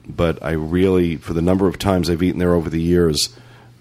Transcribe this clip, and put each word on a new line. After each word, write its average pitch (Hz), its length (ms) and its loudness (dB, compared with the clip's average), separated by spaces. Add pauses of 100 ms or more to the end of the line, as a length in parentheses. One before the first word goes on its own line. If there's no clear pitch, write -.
but - 380 -4
I 78 80 -4
really, 87 640 0
for - 180 -10
the 82 80 -2
number 95 280 2
of 80 100 -6
times 90 300 0
I've 85 120 -2
eaten 92 180 0
there 87 140 2
over 80 160 0
the 82 120 -2
years, 85 480 2 (520)